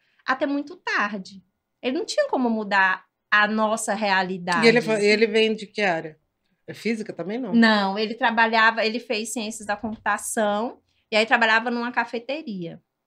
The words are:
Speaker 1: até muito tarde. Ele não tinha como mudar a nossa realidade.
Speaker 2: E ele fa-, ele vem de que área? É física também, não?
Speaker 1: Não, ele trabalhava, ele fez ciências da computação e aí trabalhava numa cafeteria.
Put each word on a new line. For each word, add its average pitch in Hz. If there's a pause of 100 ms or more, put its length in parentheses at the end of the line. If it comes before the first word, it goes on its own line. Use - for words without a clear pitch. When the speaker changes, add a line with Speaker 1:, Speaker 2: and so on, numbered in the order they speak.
(260)
Speaker 1:
até 262
muito 285
tarde. 208 (380)
Ele 254
não 415
tinha 587
como 247
mudar 202 (280)
a 208
nossa 220
realidade. 190
Speaker 2:
E 233
ele 233
fa-, 214
ele 208
vem 220
de 214
que -
área? 160 (480)
É 165
física 214
também, 185
não? 233
Speaker 1:
Não, 214
ele 220
trabalhava, 226
ele 220
fez 220
ciências 220
da 208
computação 214 (320)
e 220
aí 220
trabalhava 226
numa 240
cafeteria. 233 (260)